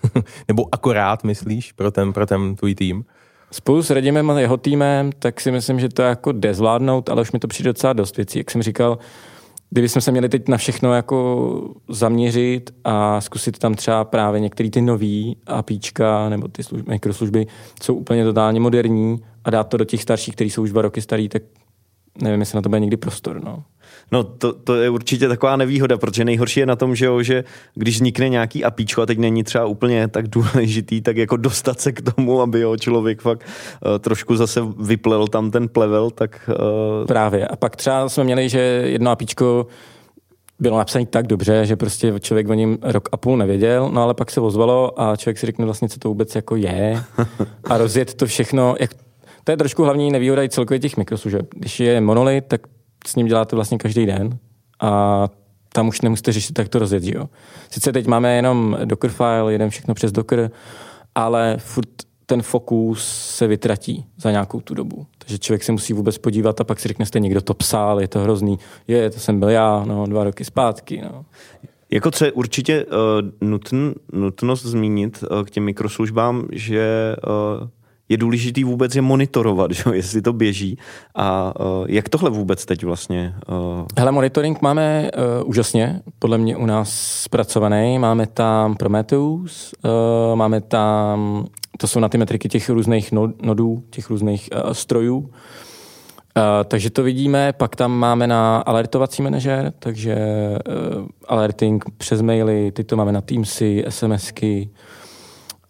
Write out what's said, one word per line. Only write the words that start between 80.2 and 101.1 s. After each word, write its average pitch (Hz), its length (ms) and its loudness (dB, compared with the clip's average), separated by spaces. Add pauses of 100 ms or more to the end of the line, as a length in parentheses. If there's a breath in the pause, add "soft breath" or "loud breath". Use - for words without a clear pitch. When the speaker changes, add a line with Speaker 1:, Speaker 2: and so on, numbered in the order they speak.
Speaker 3:
to 117 100 2
běží. 101 460 0 (360 loud breath)
A, 95 460 0
eh, - 20 -2 (260)
jak 104 200 0
tohle 156 220 2
vůbec 104 360 -2
teď 90 180 -4
vlastně, 87 500 -4 (140)
eh, 87 360 -4 (140)
Speaker 2:
Hele, 131 140 4
monitoring 147 500 0
máme, 151 520 2
eh, 120 300 -2
úžasně, 120 560 0 (180)
podle 113 200 2
mě 113 180 0
u 117 100 -2
nás 107 240 0 (320)
zpracovaný. 110 760 0
Máme 113 280 2
tam 110 500 0
Prometheus, 139 960 -2 (100)
eh, 113 520 2
máme 110 240 2
tam, 104 840 0 (320)
to - 80 -2
jsou 117 140 0
na 110 80 2
ty 117 100 0
metriky 110 300 -2
těch 113 220 -2
různých 113 420 2
no-, 110 200 2 (100)
nodů, 113 480 0
těch - 200 -12
různých, 104 420 -2
eh, - 220 -4
strojů. 123 560 -2 (1080 loud breath)
Eh, 104 280 4
takže 107 260 -2
to 131 120 0
vidíme, 139 500 2
pak 127 240 -2
tam 123 160 2
máme 120 340 2
na 113 320 4
alertovací 120 640 0
manažer, 139 560 -2
takže, 110 360 -4
eh, 107 440 -2 (720)